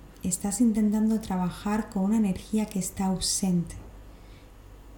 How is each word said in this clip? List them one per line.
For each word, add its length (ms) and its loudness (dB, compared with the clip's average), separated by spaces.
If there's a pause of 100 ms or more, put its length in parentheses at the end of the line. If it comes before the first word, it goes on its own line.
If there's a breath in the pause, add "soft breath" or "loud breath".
(220)
estás 380 -2
intentando 600 4
trabajar 680 -2
con 140 0
una 120 4
energía 500 0
que 120 -6
está 280 -2
ausente, 720 0 (1200 loud breath)